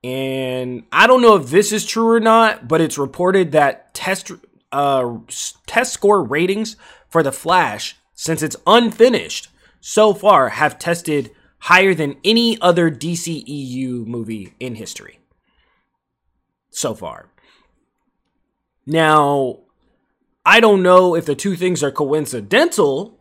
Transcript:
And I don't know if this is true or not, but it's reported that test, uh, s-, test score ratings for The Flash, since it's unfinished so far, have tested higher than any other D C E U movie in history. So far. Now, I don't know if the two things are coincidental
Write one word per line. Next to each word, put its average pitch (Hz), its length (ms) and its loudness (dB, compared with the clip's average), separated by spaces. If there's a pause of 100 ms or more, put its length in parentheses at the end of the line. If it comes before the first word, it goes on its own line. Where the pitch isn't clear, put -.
And 127 880 -8
I 170 160 4
don't 254 140 6
know 226 120 8
if 139 160 -2
this 202 220 2
is 208 120 -4
true 226 240 -2
or 226 120 2
not, 220 480 2
but 160 120 0
it's 160 180 -2
reported 175 540 -2
that 143 420 0
test, - 360 -8 (400)
uh, 131 460 -2 (120)
s-, - 260 -12 (120)
test 247 260 -2
score 202 300 2
ratings 180 540 -4 (320)
for 165 140 0
The 139 100 -2
Flash, 160 640 -2 (180)
since - 280 -6
it's 156 140 -6 (100)
unfinished 220 840 2 (320)
so 214 340 2
far, 160 360 2
have 151 280 -2
tested 170 520 -4 (300)
higher 185 340 4
than 147 280 -6
any 226 380 0
other 170 300 2
D 156 260 -8
C 165 300 -8
E 143 80 -12 (320)
U 123 180 -8
movie 110 560 -10
in 123 160 -10
history. - 420 -18 (1500)
So 113 240 -8
far. - 360 -18 (1600)
Now, 147 760 0 (840)
I 202 160 6
don't 208 220 4
know 180 320 6
if 170 100 -2
the 147 100 -2
two 180 220 -4
things 170 260 -2
are 139 80 -2
coincidental 151 1300 -2